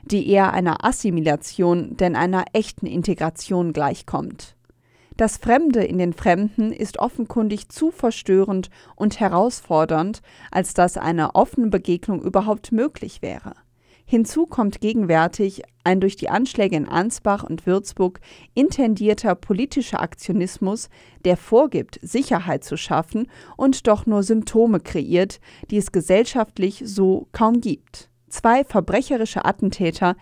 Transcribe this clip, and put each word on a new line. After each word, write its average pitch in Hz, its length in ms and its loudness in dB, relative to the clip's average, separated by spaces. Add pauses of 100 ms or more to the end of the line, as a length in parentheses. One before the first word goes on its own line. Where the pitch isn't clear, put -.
die - 260 -2
eher 196 220 4
einer 180 320 0
Assimilation 170 1120 0
denn 175 180 2
einer 180 380 0
echten - 340 -2
Integration 170 840 -2
gleichkommt. - 800 -6 (640)
Das 220 200 0
Fremde 240 480 2
in - 140 -2
den 175 160 0
Fremden 208 580 0
ist - 260 -8
offenkundig 214 680 -4
zu 320 220 -2
verstörend 190 800 0 (260)
und 208 240 -2
herausfordernd, 175 1000 0 (280)
als - 220 -2
dass 180 240 2
eine 160 380 -2
offene 226 320 2
Begegnung 180 560 -2
überhaupt 208 500 -2
möglich 233 480 -4
wäre. - 320 -12 (540)
Hinzu 247 400 0
kommt 208 340 -2
gegenwärtig 190 800 0 (220)
ein 185 160 4
durch 190 160 0
die - 140 -6
Anschläge 214 440 0
in 147 140 -2
Ansbach 202 560 -2
und - 220 -8
Würzburg 185 540 -2 (340)
intendierter 214 800 2
politischer 226 640 -2
Aktionismus, 185 880 -4 (380)
der 180 100 4
vorgibt, 233 640 0
Sicherheit 175 640 -2
zu - 140 -8
schaffen 170 500 -2 (300)
und 269 300 2
doch 208 180 2
nur 208 160 2
Symptome 220 580 2
kreiert, 175 580 -2 (320)
die 208 60 -2
es 196 160 0
gesellschaftlich 196 920 0
so 190 460 0
kaum 233 280 2
gibt. - 500 -8 (200)
Zwei 247 320 2
verbrecherische 220 800 -2
Attentäter 185 760 0